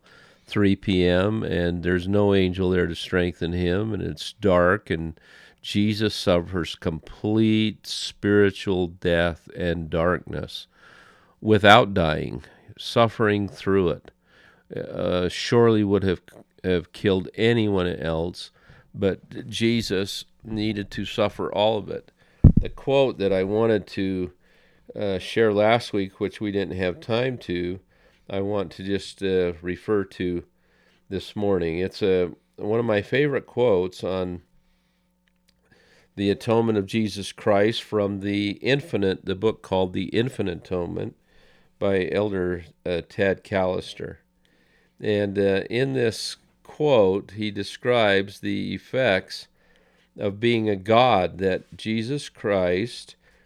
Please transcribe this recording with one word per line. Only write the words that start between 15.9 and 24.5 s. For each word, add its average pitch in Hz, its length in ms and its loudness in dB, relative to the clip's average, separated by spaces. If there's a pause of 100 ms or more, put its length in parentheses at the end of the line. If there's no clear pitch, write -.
have, 92 180 0 (440)
have 90 300 -2
killed 95 420 0
anyone 107 500 2
else, 82 640 -4 (420)
but 101 560 -4
Jesus 107 800 -2 (180)
needed 107 460 -6
to 101 160 -8
suffer 101 480 -2
all 107 240 2
of 90 140 -10
it. - 200 -12 (480)
The 110 100 0
quote 135 500 0
that 95 120 0
I 95 120 2
wanted 107 440 2
to, 95 440 -4 (640)